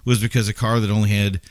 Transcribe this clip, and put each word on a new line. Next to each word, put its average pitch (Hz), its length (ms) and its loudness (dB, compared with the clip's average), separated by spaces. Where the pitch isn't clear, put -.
was 120 160 0
because 113 260 0
a 107 60 -4
car 117 260 0
that 104 100 0
only 104 200 2
had 101 300 0